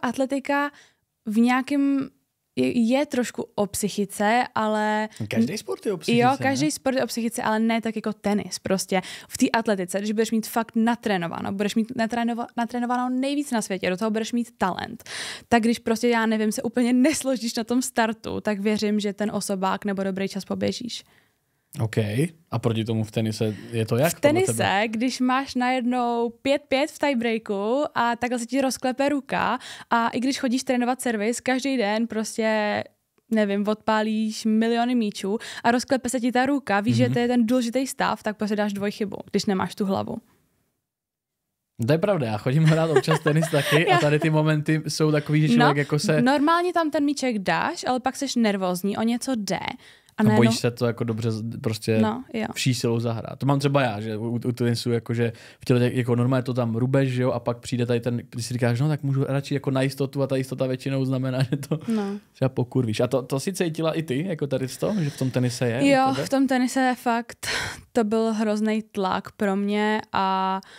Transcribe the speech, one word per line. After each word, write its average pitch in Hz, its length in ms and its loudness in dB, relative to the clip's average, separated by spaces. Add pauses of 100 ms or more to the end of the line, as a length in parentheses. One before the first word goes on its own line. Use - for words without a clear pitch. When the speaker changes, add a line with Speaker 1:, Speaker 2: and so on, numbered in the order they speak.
Speaker 1:
atletika 277 680 -2 (560)
v 220 120 0
nějakým 262 720 2 (480)
je, 254 220 2 (200)
je 294 80 0
trošku 247 480 -4
o 208 120 0
psychice, 208 800 0 (100)
ale 214 540 0 (200)
Speaker 2:
Každý 214 300 0
sport - 280 -8
je 214 60 0
o 180 40 -4
psychice, 233 260 2
Speaker 1:
Jo, 247 80 6
Speaker 2:
ne? 277 60 2
Speaker 1:
každý 269 340 0
sport 269 260 -2
je 254 80 0
o - 20 -2
psychice, 226 360 -4
ale 214 160 2
ne 226 220 2
tak 220 160 -4
jako 214 160 -4
tenis 202 460 -2
prostě. 190 420 0 (280)
V - 100 -10
té - 120 4
atletice, 196 480 0
když 214 140 -2
budeš 220 200 0
mít 220 140 0
fakt - 300 -2
natrénováno, 214 760 0
budeš 202 220 -2
mít 226 220 0
natrénova-, 233 500 -2 (100)
natrénováno 247 520 -2 (120)
nejvíc 285 300 -2
na 226 120 0
světě, 185 280 -2
do 185 60 -2
toho 220 140 -2
budeš 220 220 -4
mít 240 160 -2 (100)
talent, - 460 -4 (440)
tak 233 140 4
když 233 160 2
prostě, 226 300 0
já 226 180 2
nevím, 220 260 2
se - 100 -6
úplně 240 300 0
nesložíš 254 640 2
na 233 100 -4
tom 247 180 0
startu, 220 580 -2
tak 208 200 -2
věřím, 208 400 0
že 202 120 -2
ten 208 180 -4
osobák 190 540 -2
nebo 196 180 -2
dobrý 190 260 -4
čas 190 160 -8
poběžíš. 202 600 -6 (760)
Speaker 2:
OK. 110 160 -4 (540)
A 113 80 -2
proti 113 260 0
tomu 110 200 -2
v 104 60 -8
tenise 110 440 -2 (180)
je 113 140 -2
to - 100 0
jak 156 200 2
Speaker 1:
V - 40 -20
Speaker 2:
podle 294 120 4
Speaker 1:
tenise, 359 200 2
Speaker 2:
tebe? 202 360 0
Speaker 1:
když 226 320 -2
máš 254 340 0
najednou 247 760 0 (120)
pět 285 260 2
pět 277 220 0
v - 80 -18
tiebreaku 226 880 0 (100)
a 233 220 0
takhle 247 220 -4
se 233 80 -6
ti 262 140 -2
rozklepe 262 480 -2
ruka 254 500 -2 (320)
a 233 180 2
i - 120 -4
když 262 200 -2
chodíš 254 240 0
trénovat 247 360 0
servis 233 400 -2
každý 262 360 0
den, 220 300 0
prostě, 214 800 -2 (460)
nevím, 208 380 2
odpálíš 214 760 0
miliony 233 500 2
míčů 208 440 -2 (260)
a 240 60 4
rozklepe 247 380 0
se 254 120 -2
ti 240 120 0
ta 247 140 2
ruka, 254 340 0
víš, 226 160 2
že 247 80 4
Speaker 2:
Mhm. 247 80 2
Speaker 1:
to 240 60 0
je 240 100 2
ten 240 180 2
důležitý 254 400 0
stav, 185 360 -4
tak 214 140 -4
prostě 214 200 -2
dáš 208 160 0
dvojchybu, 202 440 -4 (140)
když 202 160 0
nemáš 190 280 0
tu 208 120 -2
hlavu. 107 300 -2 (1700)
Speaker 2:
To 139 60 4
je 165 60 4
pravda, 175 280 0
já 107 120 -2
chodím 147 260 2
hrát 160 260 4
občas 151 300 2
tenis 156 300 2
taky 151 360 2
a 392 40 4
Speaker 1:
<laughs> - 20 4
Já 175 60 6
Speaker 2:
tady 151 200 4
ty 160 120 2
momenty 156 580 2
jsou 156 240 2
takový, 151 280 2
že 156 80 4
člověk 240 280 6
Speaker 1:
No, 147 40 2
Speaker 2:
jako 147 180 0
se 160 240 2
Speaker 1:
normálně 320 500 4
tam 330 180 0
ten 302 140 0
míček 262 340 0
dáš, 185 500 -2
ale 254 120 0
pak 262 160 -2
seš 269 200 -4
nervózní, 196 600 0
o 220 60 -2
něco 240 340 0
jde. 190 220 -2
A - 600 -10
Speaker 2:
A - 20 0
Speaker 1:
najednou 214 220 6
Speaker 2:
bojíš - 140 4
se 120 120 0
to 120 160 -2
jako 117 180 -2
dobře 113 260 -2
z-, 110 120 -2 (180)
prostě 110 380 0
Speaker 1:
No, 110 260 0 (100)
jo. 220 200 -4
Speaker 2:
vší 127 200 0
silou 117 260 0
zahrát. 113 380 -4
To 131 80 -2
mám 139 120 4
třeba 139 240 2
já, 104 180 0
že 110 160 -4
u, 117 140 -4 (180)
u 123 40 2
tenisu 117 400 0
jako, 117 220 -2
že 117 180 0 (280)
v - 40 -20
těle 123 300 4
jako 123 220 0
normálně 127 260 2
to 127 120 -4
tam 117 220 0
rubeš, 131 360 2
že 123 100 0
jo, 127 80 2
a 120 100 -2
pak 120 180 -4
přijde 123 280 -2
tady 120 140 2
ten, 120 300 -2
když 120 160 -8
si 120 80 -6
říkáš, 120 260 2
"No, 151 80 2
tak 147 140 -2
můžu 135 220 0
radši 139 300 -2
jako 139 160 -2
na 131 120 2
jistotu 135 400 -2
a 135 40 0
ta 135 100 -2
jistota 131 300 -4
většinou 135 380 -2
znamená, 131 380 -2
<laughs> 120 80 -2
že 151 60 -2 (120)
to - 100 -2 (160)
Speaker 1:
No. 208 80 0 (300)
Speaker 2:
třeba 131 160 0
pokurvíš." 120 520 -2
A 123 60 2
to, 127 160 0
to 135 180 -4
si 196 120 -4
cítila 160 400 -2
i 160 100 -2
ty, 156 260 -4
jako 156 180 -4
tady 131 220 -2
z - 80 -12
toho, 185 260 -2
že 143 80 -2
v - 80 -8
tom 131 120 0
tenise 123 380 0
je 120 140 -2
u 277 40 4
Speaker 1:
Jo, 269 280 4
Speaker 2:
tebe? 170 120 -2
Speaker 1:
v - 20 -8
tom 269 180 2
tenise 254 560 2
fakt 233 440 -4 (460)
to 226 120 2
byl 226 280 0
hrozný 214 500 0
tlak 208 500 -4
pro 196 240 0
mě 208 440 0 (120)
a 190 480 0 (180)